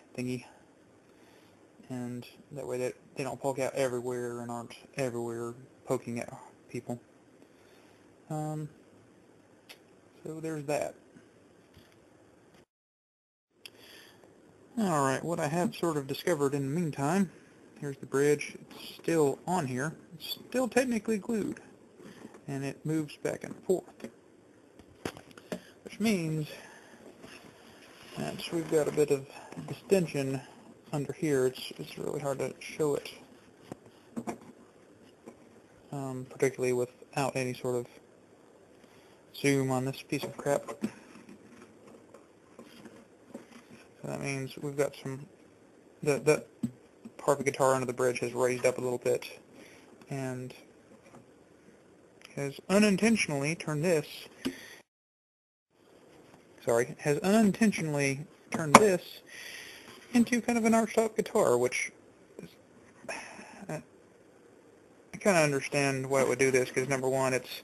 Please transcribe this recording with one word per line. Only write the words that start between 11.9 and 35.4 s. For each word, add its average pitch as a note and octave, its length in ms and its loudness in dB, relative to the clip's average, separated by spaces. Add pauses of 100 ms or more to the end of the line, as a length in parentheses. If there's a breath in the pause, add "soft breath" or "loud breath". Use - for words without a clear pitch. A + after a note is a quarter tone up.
All F3 260 4
right, C3+ 180 2
what E3 200 -2
I D#3 60 0
have F3 280 0
sort E3 220 0
of C3+ 100 -4
discovered C#3+ 460 0
in C#3 100 0
the C#3 160 -2
meantime, D#3+ 520 0 (500 loud breath)
here's C#3+ 160 -8
the - 80 -12
bridge. C#3+ 500 2 (160)
It's - 240 -14
still D#3+ 500 2
on F3 200 0
here. B2+ 280 -2 (200)
It's - 240 -10 (100)
still B3 220 0
technically A#3 480 2
glued, G#3 420 -2 (880 loud breath)
and C#3 160 -4
it - 220 -8
moves D#3 320 -2
back - 260 -4
and - 100 -10 (120)
forth, - 440 -2 (1700 loud breath)
which - 160 -14
means E3 480 2 (1700 loud breath)
that - 360 -6
we've D#3+ 180 -2
got D3+ 160 4
a C#3+ 40 -2
bit D3 200 4
of C3+ 160 0 (400 loud breath)
distension C#3 720 2 (540 loud breath)
under C#3+ 180 -2
here. C3+ 360 2
It's, - 300 -4
it's D3 200 -12
really - 240 -4
hard C#3 180 -4
to C3+ 200 -2
show - 360 0
it, - 160 -6 (2750 loud breath)